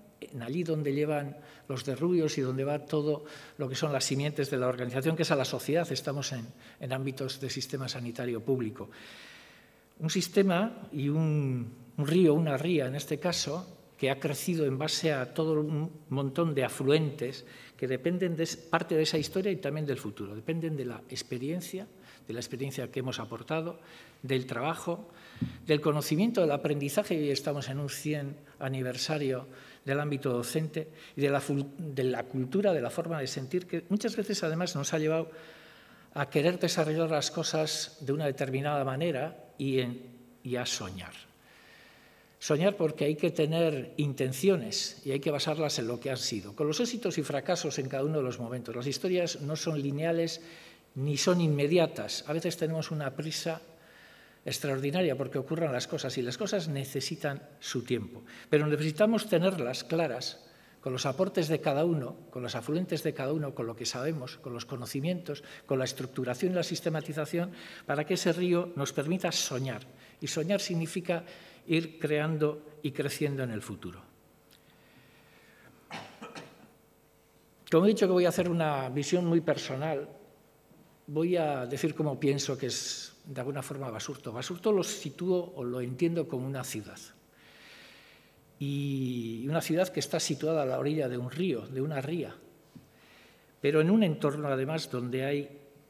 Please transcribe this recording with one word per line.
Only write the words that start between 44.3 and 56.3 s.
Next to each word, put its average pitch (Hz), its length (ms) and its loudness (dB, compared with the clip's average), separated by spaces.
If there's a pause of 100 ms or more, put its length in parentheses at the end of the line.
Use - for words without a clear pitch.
y 139 80 -2
hay 139 80 0
que 160 100 0
basarlas 147 480 0
en 113 100 0
lo 120 100 -2
que 135 120 -4
han 123 80 -2
sido, 104 360 -4
con 117 120 0
los 151 140 2
éxitos 220 360 -2
y 156 60 2
fracasos 147 560 -2
en 131 100 -2
cada 135 160 0
uno 160 140 2
de 135 60 2
los 123 140 -2
momentos. 120 380 -6
Las 123 100 -4
historias 170 540 0
no 143 160 -2
son 156 240 -2
lineales 160 640 0 (520)
ni 139 220 0
son 175 240 4
inmediatas. 156 880 4
A 147 60 -2
veces 165 220 -2
tenemos 160 340 -2
una 147 240 -2
prisa 160 460 -4 (800)
extraordinaria 139 760 0
porque 131 180 -4
ocurran 151 340 0
las 123 160 -2
cosas 139 300 -4
y 131 60 0
las 120 160 -4